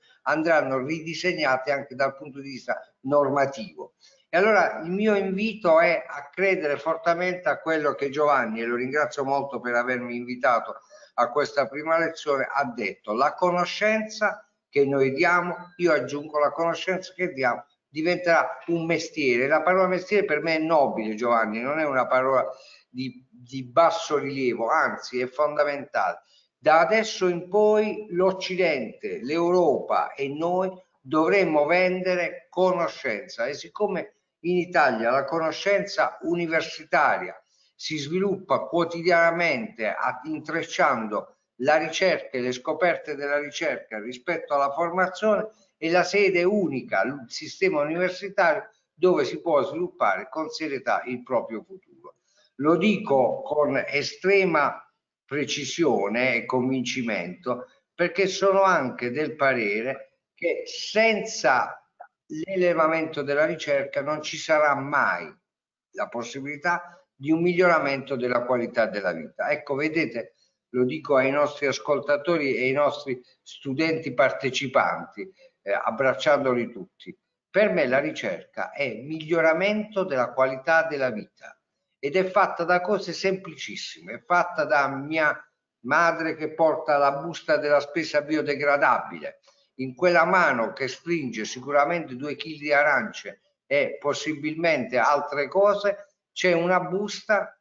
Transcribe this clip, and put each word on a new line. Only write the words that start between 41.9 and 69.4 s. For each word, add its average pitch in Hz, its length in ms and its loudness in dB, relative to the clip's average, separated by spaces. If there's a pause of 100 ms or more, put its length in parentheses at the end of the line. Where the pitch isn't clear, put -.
e 123 40 -2
le 123 120 -2
scoperte 156 640 -2
della 143 220 -2
ricerca 135 600 -6
rispetto 127 540 -6
alla 139 160 2
formazione, 185 800 0 (280)
è 160 140 -4
la 175 140 4
sede 185 400 4
unica, 151 580 0
il 131 240 -4
sistema 156 540 -2
universitario, 180 880 0 (220)
dove 160 320 4
si 110 160 -6
può 151 220 2
sviluppare 117 680 -2
con 156 180 -6
serietà 131 580 -4
il 123 160 -6
proprio 117 420 -4
futuro. - 520 -20 (400)
Lo 156 200 2
dico 165 680 2
con 147 420 0
estrema 160 1000 0 (380)
precisione 131 1120 -2
e 113 80 -4
convincimento, 120 1200 -4 (280)
perché 175 340 0
sono 190 340 4
anche 147 480 2
del 143 240 -4
parere 120 840 -2 (160)
che - 320 -4
senza - 1200 0 (420)
l'elevamento 160 960 0
della 143 240 0
ricerca 147 560 -2
non 151 200 -4
ci - 140 -10
sarà 151 380 4
mai 120 600 -2 (580)
la - 160 -6
possibilità 143 920 -6 (120)
di 135 160 -4
un 160 100 4
miglioramento 160 760 2
della 123 280 0
qualità 117 420 2
della 95 260 -2
vita. 85 380 -6